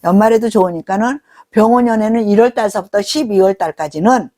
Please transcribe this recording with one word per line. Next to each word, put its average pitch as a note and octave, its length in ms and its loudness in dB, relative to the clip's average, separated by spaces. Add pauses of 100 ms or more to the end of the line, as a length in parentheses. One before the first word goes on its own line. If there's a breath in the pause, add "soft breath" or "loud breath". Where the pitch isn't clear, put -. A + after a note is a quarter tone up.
연말에도 A3 460 2
좋으니까는 G3 680 -2 (300 soft breath)
병원 A#3+ 380 2
연애는 A3 400 0
일월 A3+ 260 2
달서부터 G#3 480 -4
십이월 G3+ 520 0
달까지는 E3+ 840 -2